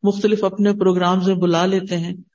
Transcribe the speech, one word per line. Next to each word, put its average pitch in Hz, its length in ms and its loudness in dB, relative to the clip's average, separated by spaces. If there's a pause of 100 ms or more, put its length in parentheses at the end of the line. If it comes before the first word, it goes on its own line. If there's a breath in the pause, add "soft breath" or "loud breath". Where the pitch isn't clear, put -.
مختلف 202 400 0
اپنے 202 300 0
پروگرامز 185 540 2
میں 196 80 2
بلا 175 300 2
لیتے 190 320 -2
ہیں 170 160 -6 (220)